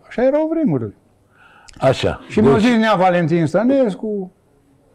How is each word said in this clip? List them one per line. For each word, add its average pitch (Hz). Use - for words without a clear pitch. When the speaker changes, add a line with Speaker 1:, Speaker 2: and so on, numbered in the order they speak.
Speaker 1:
Așa 240
erau 294
vremurile. 151
Speaker 2:
Așa. 131
Speaker 1:
Și -
mi-a 214
Speaker 2:
Deci 220
Speaker 1:
zis 240
Nea 220
Valentin 175
Stănescu, 208